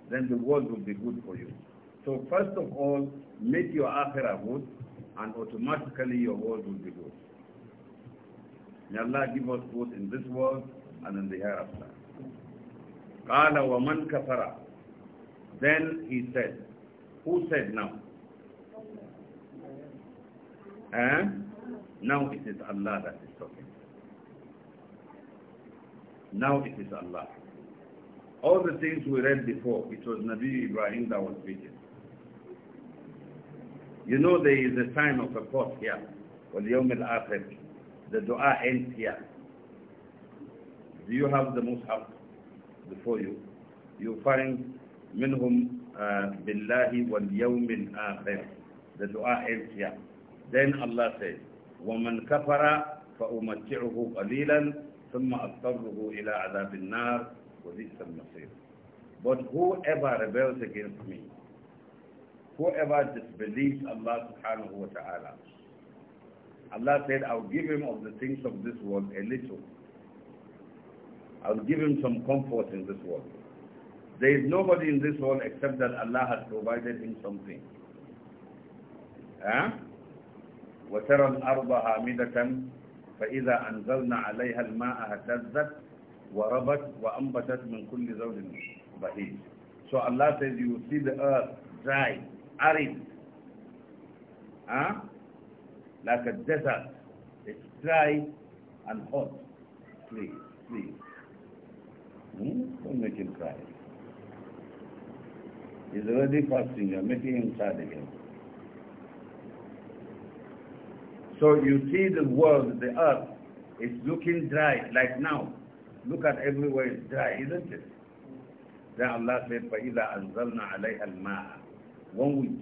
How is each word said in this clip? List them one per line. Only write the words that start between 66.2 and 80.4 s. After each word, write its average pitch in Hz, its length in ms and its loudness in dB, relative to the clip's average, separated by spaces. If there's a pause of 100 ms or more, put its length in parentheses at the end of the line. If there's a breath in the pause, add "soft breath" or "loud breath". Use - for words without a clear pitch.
Allah 131 360 4
said, 123 160 2
"I'll 113 240 -2
give 156 220 -2
him 147 120 0
of 113 220 -6
the 107 80 -10
things 135 320 -6
of 104 200 -4
this 117 180 -6
world 98 340 -2
a 98 80 -4
little." 127 340 -6 (1900)
I'll 107 200 0
give 156 160 4
him 143 220 6
some 120 240 2
comfort 131 460 2
in 95 140 -4
this 98 180 -6
world. 82 200 -6 (920)
There 139 180 8
is 135 140 4
nobody 175 380 6
in 143 100 6
this 147 220 2
world 135 240 4
except 131 340 -2
that 120 160 2
Allah 120 320 0
has 120 220 -2
provided 117 520 -2
him 110 220 -8
something. 98 380 -8 (1800)
Huh? 131 260 2 (1200)